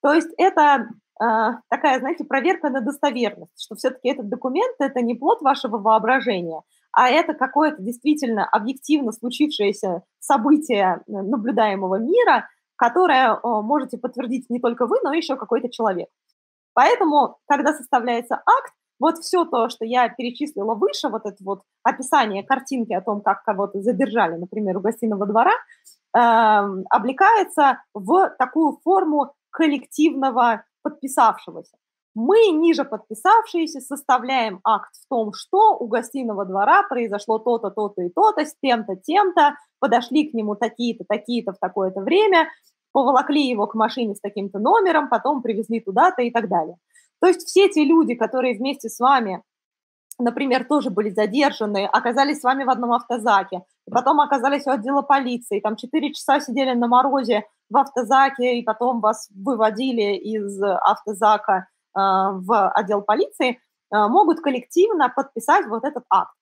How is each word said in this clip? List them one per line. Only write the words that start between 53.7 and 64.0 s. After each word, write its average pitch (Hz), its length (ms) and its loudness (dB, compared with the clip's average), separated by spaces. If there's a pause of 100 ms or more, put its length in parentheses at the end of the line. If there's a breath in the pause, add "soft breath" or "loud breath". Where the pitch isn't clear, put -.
и - 40 -16
потом 269 280 2
оказались 277 460 0
у 262 60 -2
отдела 269 300 -2
полиции, 240 580 -2
там 226 160 -4
четыре 285 380 -6
часа 277 260 0
сидели 262 340 -2
на 240 140 0
морозе 247 560 2 (260)
в 208 80 0
автозаке, 262 800 0
и 233 60 -8
потом 240 360 -2
вас 214 340 -2
выводили 214 840 -2
из 202 460 -8
автозака, 202 1040 0 (300)
э, 196 40 -2
в 190 680 0
отдел 202 320 -2
полиции, 254 580 -2 (320)
э, 208 160 2